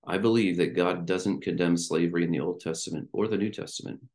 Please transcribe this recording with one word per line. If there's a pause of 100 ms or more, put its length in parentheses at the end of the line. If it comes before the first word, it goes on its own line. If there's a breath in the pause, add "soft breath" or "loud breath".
I
believe
that
God
doesn't
condemn
slavery
in
the
Old
Testament
or
the
New
Testament (140)